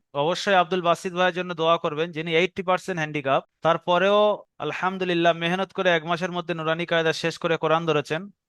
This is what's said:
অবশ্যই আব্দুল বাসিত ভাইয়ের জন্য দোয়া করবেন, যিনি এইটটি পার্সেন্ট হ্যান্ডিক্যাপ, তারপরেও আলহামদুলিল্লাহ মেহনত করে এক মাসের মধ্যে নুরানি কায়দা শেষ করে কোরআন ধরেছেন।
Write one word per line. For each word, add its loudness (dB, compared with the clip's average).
অবশ্যই 0
আব্দুল 2
বাসিত 0
ভাইয়ের 0
জন্য -6
দোয়া 2
করবেন, -4
যিনি -2
এইটটি 0
পার্সেন্ট -2
হ্যান্ডিক্যাপ, -2
তারপরেও 2
আলহামদুলিল্লাহ 0
মেহনত -4
করে 0
এক 2
মাসের -4
মধ্যে -4
নুরানি -2
কায়দা 0
শেষ -4
করে -2
কোরআন 0
ধরেছেন। -2